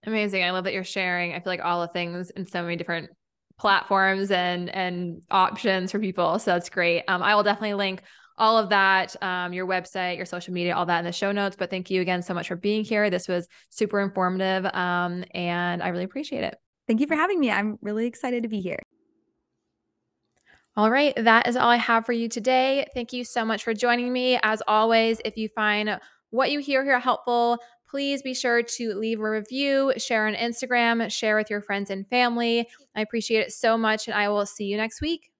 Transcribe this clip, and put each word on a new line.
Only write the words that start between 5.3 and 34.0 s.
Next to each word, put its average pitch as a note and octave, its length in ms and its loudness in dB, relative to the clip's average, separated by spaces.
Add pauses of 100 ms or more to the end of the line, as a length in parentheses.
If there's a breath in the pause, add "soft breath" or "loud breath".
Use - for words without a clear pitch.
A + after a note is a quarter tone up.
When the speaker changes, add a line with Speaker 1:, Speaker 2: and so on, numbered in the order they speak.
Speaker 1:
options F#3+ 600 0
for G3+ 80 -2
people. F#3 380 0
So G3+ 140 0
that's F3 180 0
great. E3+ 380 0
Um, F3+ 160 0
I G#3 100 4
will G#3 100 4
definitely G#3 300 0
link G3 300 -4 (340 loud breath)
all A3+ 200 6
of G#3+ 100 2
that, F#3+ 560 4
um, F3+ 300 -4
your F#3 120 -4
website, F3+ 520 -4
your F3+ 80 -8
social F3+ 280 -10
media, F3 220 0
all - 100 0
that F3 140 2
in E3+ 60 -4
the F3 80 -4
show G3 180 -2
notes. G3+ 260 -2
But F3+ 120 -4
thank F#3 200 -8
you F#3 120 0
again F3+ 200 0
so F3+ 120 -6
much F3 160 -6
for F3 80 -4
being G#3 260 -2
here. G#3 260 0
This F3+ 200 -4
was F3 180 -2 (220 soft breath)
super G#3 320 -2
informative, F#3+ 640 0
um, F3+ 680 -2
and F3 500 -2
I - 60 -2
really F3 160 -4
appreciate C#4 400 -6
it. - 140 -6 (280)
Speaker 2:
Thank A3+ 140 2
you C#4+ 80 2
for D#4+ 80 0
having F4+ 240 0
me. C4 100 2
I'm G#3 320 -2
really G#3+ 260 -4
excited A#3+ 360 -4
to A#3 60 -4
be G#3+ 100 -4
here. F3+ 200 -6 (2000 soft breath)
Speaker 1:
All G#3+ 160 4
right, C#4 240 4
that A3+ 320 6
is A#3+ 80 0
all B3 140 4
I A#3+ 80 6
have A3+ 280 2
for B3 60 -2
you A#3 160 0
today. B3+ 680 2
Thank A#3+ 200 -6
you B3 100 -6
so A3+ 220 -2
much A3 180 -2
for A3+ 100 -2
joining A#3+ 380 0
me. B3+ 320 2
As G#3+ 240 0
always, A3+ 560 4
if A3 140 -2
you A3 180 -4
find G#3 420 0 (340 loud breath)
what C4 200 2
you D4 80 0
hear C4+ 240 0
here C4+ 160 4
helpful, A#3+ 600 2 (300 loud breath)
please C#4 320 -2
be C4 120 -6
sure A#3+ 280 2
to A#3 340 -4
leave A3 260 -2
a G#3+ 80 -2
review, C4+ 680 0
share A3 320 0
on G#3+ 60 -2
Instagram, A#3 760 0
share G#3+ 280 0
with G#3+ 120 0
your G#3 120 -4
friends G3+ 280 -4
and G3 200 -6
family. A#3 580 0 (260 loud breath)
I G#3+ 60 -6
appreciate A3 480 0
it - 60 -8
so A3+ 240 2
much, A3 320 0